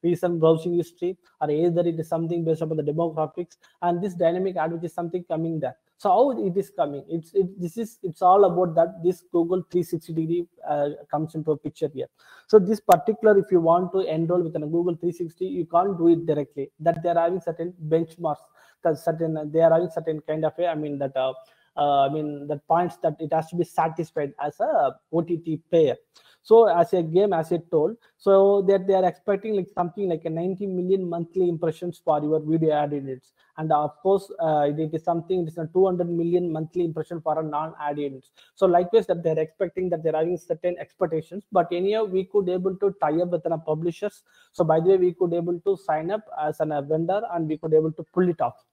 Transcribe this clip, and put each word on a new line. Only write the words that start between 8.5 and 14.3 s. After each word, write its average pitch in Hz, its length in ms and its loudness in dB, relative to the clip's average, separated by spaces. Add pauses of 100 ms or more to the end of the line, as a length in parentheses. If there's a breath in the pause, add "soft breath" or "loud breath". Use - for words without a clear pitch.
that 170 260 0
this 180 300 -2
Google 175 360 0
three 180 140 0
sixty 165 300 -6
degree, 165 340 -2 (220)
uh, 147 220 0 (200)
comes 156 240 -4
into 156 160 -4
a 147 60 2
picture 147 360 -6
here. 131 140 -8 (400 soft breath)
So 214 140 8
this 202 180 0
particular, 214 580 4
if 190 140 2
you 180 100 6
want 170 340 2
to 190 60 2
enroll 165 420 0